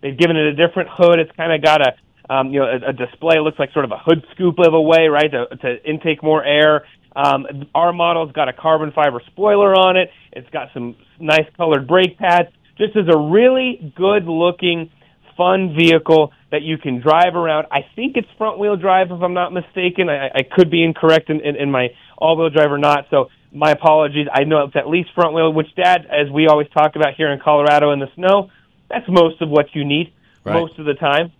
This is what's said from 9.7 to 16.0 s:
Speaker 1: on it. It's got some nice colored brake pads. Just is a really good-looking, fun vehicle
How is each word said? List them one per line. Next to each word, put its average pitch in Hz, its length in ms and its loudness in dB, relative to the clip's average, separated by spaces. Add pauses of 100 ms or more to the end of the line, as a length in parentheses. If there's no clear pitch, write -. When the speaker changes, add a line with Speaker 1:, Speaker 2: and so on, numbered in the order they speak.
Speaker 1:
on 185 220 4
it. 180 140 -2 (220)
It's - 180 -18
got 135 240 -12
some 120 220 -10 (240)
nice 156 260 0 (100)
colored 156 300 0
brake 180 320 2
pads. 175 320 2 (260)
Just 214 200 -2
is 202 120 0
a 170 80 4
really 233 800 0
good-looking, 170 920 -2 (460)
fun 185 400 -2
vehicle 160 560 2 (180)